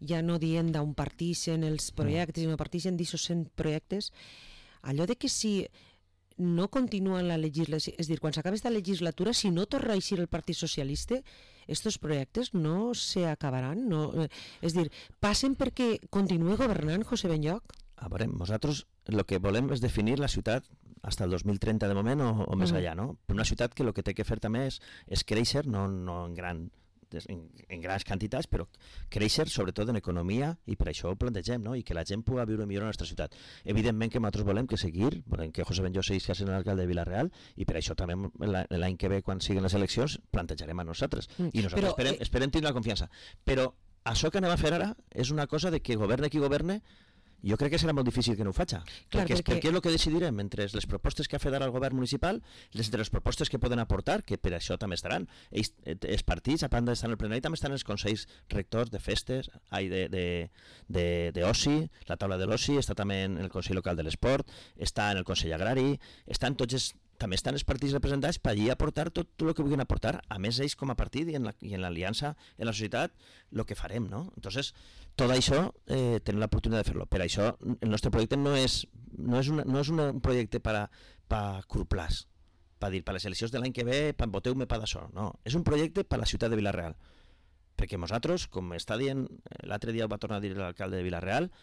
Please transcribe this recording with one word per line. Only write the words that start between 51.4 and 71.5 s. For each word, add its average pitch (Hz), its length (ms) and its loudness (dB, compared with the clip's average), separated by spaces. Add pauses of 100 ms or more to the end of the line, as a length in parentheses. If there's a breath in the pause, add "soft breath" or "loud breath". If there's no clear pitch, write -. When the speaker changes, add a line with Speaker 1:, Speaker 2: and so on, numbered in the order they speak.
Speaker 2:
fet 135 140 0
ara 135 100 0
el 131 80 0
govern 127 240 0
municipal, 139 460 0 (300 loud breath)
les, 113 140 -2
entre 107 140 -2
les 107 80 -2
propostes - 400 0
que 131 100 -2
poden 120 200 2
aportar, 143 500 0
que 101 80 0
per - 160 0
això 87 240 -2
també 95 200 -2
estaran. 98 300 -2 (240 loud breath)
Ells, - 220 -2 (140)
eh, 82 160 -4
els - 200 0
partits, 127 420 0
a 135 40 0
banda 120 240 2
d'estar 117 160 -2
en 117 40 0
el 110 40 -2
plenari, 110 240 -2
també 156 160 -2
estan 143 160 -4
els 135 100 -4
consells 107 460 -2 (220 loud breath)
rectors 113 400 -2
de 101 100 -6
festes, 127 480 -2 (220)
ai, 98 180 -2
de, 92 220 0
de, 87 400 -2 (380 loud breath)
de, 87 440 2
d'oci, 117 560 2 (200 loud breath)
la 85 120 -6
taula 98 160 -2
de 92 100 0
l'oci, 143 300 2
està 120 180 0
també 98 300 0
en 95 140 -2
el 92 100 -4
Consell 92 320 -4
Local 87 160 -2
de 80 80 0
l'Esport, 117 460 0 (260 loud breath)
està 104 360 0
en 98 40 0
el 90 80 -2
Consell 85 320 -2
Agrari, 131 380 2 (320 loud breath)
estan 127 340 -2
tots 123 140 0
els... 131 160 -2 (300)
també 95 160 -2
estan 131 160 -2
els 143 160 -4
partits 139 240 0
representats 139 460 0
per 127 140 0
allí 107 200 4
aportar 151 400 0
tot, 170 240 -4
tot 160 120 2
el 160 60 4
que 160 80 0
vulguin 143 180 2
aportar, - 480 0
a 104 100 -6
més 110 220 -2
ells 143 160 -2
com 139 140 -4
a 120 60 -2
partit 127 320 -2
i 160 80 -2
en 131 80 0
la, 107 160 -4